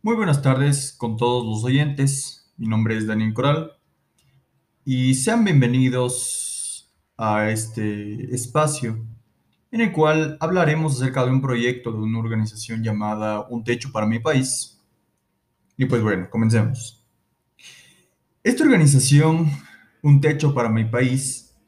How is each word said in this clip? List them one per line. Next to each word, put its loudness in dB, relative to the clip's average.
Muy 2
buenas 0
tardes 0
con -6
todos 0
los -4
oyentes. -2
Mi -8
nombre 0
es -4
Daniel -2
Coral -2
y 2
sean 2
bienvenidos 0
a 0
este -6
espacio -2
en -4
el 0
cual 2
hablaremos 0
acerca -2
de 0
un 2
proyecto -2
de -6
una -2
organización -4
llamada -4
Un -8
Techo -4
para -2
Mi 0
País. -2
Y -2
pues 0
bueno, -2
comencemos. -2
Esta 0
organización, 6
Un 6
Techo 2
para 0
Mi 2
País -2